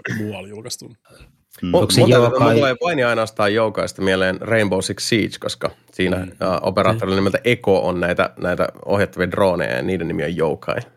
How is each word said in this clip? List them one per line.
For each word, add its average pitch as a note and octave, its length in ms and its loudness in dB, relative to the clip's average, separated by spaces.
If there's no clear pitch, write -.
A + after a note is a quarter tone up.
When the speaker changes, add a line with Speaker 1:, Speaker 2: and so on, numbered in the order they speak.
Speaker 1:
muualla G#2 300 -8
julkaistu. A2+ 420 -14
Speaker 2:
Mm. F#2 100 -4
Speaker 3:
Mu-, E3 60 6
Speaker 4:
Onko E3+ 140 2
se - 100 4
Speaker 3:
mun - 80 6
täytyy, B2 160 8
Speaker 4:
Joukai? A#2+ 220 4
Speaker 3:
mun A2+ 80 4
tulee B2+ 280 2
vain E3+ 160 0
ja A#2+ 100 2
ainoastaan A2 440 0
Joukaista G2+ 480 -2
mieleen F#2+ 400 0
Rainbow G#2 400 0
Six - 220 -6
Siege, G#2+ 360 0
koska - 320 -8
siinä, F#2 320 0
Speaker 1:
Mm. F2+ 140 -12
Speaker 3:
ää, F2+ 200 -2
operaattorilla F#2+ 560 0
nimeltä F#2+ 280 0
Eko G#2+ 440 2
on F2+ 120 -2
näitä, F2 380 0
näitä F2 300 -2
ohjattavia F2+ 460 -2
droneja F2 440 0
ja B1+ 60 -2
niiden E2+ 260 -4
nimi E2+ 160 -4
on E2+ 120 -4
Joukai. D#2+ 440 -2